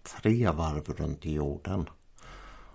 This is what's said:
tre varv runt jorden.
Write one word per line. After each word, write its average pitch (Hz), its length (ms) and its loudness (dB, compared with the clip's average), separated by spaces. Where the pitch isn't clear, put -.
tre 113 460 4
varv 76 480 0
runt 73 280 -2
jorden. 78 640 0